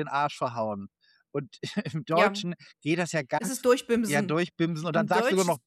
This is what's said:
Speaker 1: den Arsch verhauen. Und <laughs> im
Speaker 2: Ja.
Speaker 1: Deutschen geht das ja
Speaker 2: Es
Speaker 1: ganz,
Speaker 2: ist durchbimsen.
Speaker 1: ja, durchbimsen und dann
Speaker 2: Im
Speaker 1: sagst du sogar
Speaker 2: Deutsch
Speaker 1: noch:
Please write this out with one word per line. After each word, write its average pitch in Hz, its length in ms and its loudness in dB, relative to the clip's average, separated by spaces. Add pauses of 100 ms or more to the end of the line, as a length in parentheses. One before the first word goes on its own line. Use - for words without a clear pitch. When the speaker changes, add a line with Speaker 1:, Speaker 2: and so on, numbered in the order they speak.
Speaker 1:
den 151 80 -4
Arsch 143 280 -2
verhauen. 110 520 -4 (440)
Und 143 300 -8
<laughs> - 320 -6
im 151 100 -6 (100)
Speaker 2:
Ja. 202 200 4
Speaker 1:
Deutschen 175 200 -6 (260)
geht 165 180 0
das 175 140 -2
ja 156 100 0 (180)
Speaker 2:
Es 208 80 -4
Speaker 1:
ganz, - 20 -4
Speaker 2:
ist 247 140 -4
durchbimsen. 240 420 2
Speaker 1:
ja, 147 160 2
durchbimsen 165 640 0
und 156 100 -2
dann 160 100 2
Speaker 2:
Im - 20 -2
Speaker 1:
sagst 180 220 4
du 190 60 2
sogar 190 80 4
Speaker 2:
Deutsch - 20 0
Speaker 1:
noch: 165 200 2